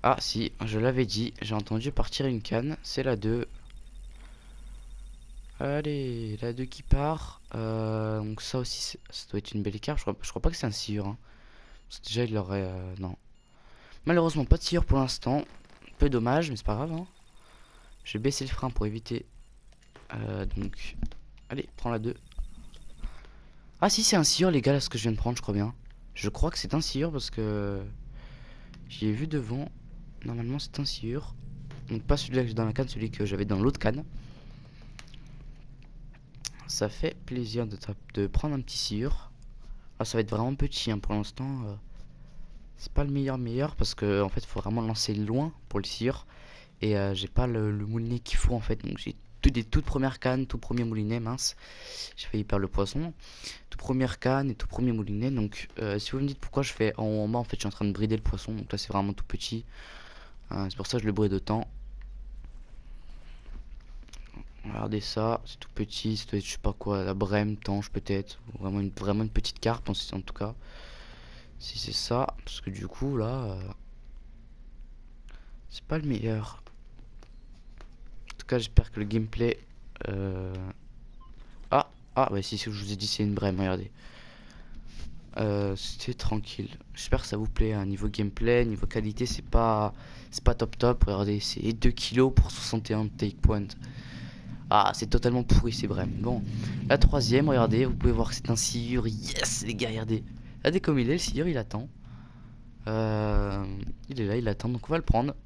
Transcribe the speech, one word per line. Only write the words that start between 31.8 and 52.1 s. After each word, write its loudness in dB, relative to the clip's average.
Donc -2
pas 6
celui-là 2
que 2
j'ai -4
dans 2
la 0
canne, 0
celui -2
que -2
j'avais 0
dans 2
l'autre 4
canne. 2
Ça -2
fait -2
plaisir -2
de -6
tra-, -8
de 2
prendre 2
un 0
petit -8
sciure. 0
Ah, -2
ça -2
va 4
être 0
vraiment 2
petit, 0
hein, 2
pour 0
l'instant, -2
euh, -6
c'est -6
pas 4
le 0
meilleur 2
meilleur 0
parce 2
que 4
en 2
fait, -2
faut -2
vraiment 0
lancer 0
loin 0
pour 0
le 0
sciure. -2
Et, 4
euh, 2
j'ai -4
pas 4
le, 2
le -2
moulinet -2
qu'il 2
faut 6
en 0
fait. 0
Donc -4
j'ai -6
tout, 10
des 0
toutes 2
premières 0
cannes, 2
tout -6
premier 0
moulinet, 0
mince. -2